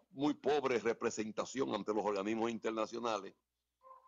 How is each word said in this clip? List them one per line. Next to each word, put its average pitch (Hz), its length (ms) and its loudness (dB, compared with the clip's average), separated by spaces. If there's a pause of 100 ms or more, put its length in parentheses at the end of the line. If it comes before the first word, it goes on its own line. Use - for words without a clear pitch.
(120)
muy 143 220 0
pobre 131 460 2
representación 113 920 -2
ante 104 200 0
los 104 120 2
organismos 107 460 2
internacionales, 110 840 -2 (720)